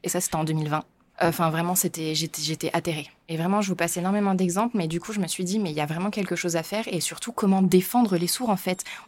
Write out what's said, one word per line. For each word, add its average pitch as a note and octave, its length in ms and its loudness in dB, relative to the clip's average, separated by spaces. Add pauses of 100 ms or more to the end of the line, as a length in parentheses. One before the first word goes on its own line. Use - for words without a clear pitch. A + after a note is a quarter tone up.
Et G3 40 -4
ça, F3+ 120 0
c'était - 160 -2
en D#3 80 2
deux D#3 80 0
mille D#3 160 0
vingt. D3+ 160 -2 (360)
Enfin, E3 300 2
vraiment, E3+ 240 0
c'était, D#3+ 400 0
j'étais, D#3 280 -4
j'étais D#3 300 -2
atterrée. D#3+ 360 -2 (220)
Et E3 60 -4
vraiment, F#3 240 2
je G3 80 0
vous F#3 60 0
passe E3+ 240 -2
énormément G3 360 2
d'exemples, F#3+ 440 0
mais E3 80 0
du E3 140 -2
coup, - 120 -10
je G#3 60 -4
me F#3 80 0
suis F#3 180 -4
dit, « F#3+ 140 -2
Mais F#3+ 120 0
il D3+ 60 -4
y D#3 40 -2
a D3 60 0
vraiment E3+ 240 -2
quelque F#3+ 260 -2
chose E3+ 180 -2
à E3 80 0
faire, G#3+ 240 -4
et F3 140 -2
surtout, - 320 -6
comment F#3+ 280 4
défendre F#3 560 4
les E3+ 120 0
sourds, B3 200 -2
en G3 80 2
fait ? - 280 -4 (240)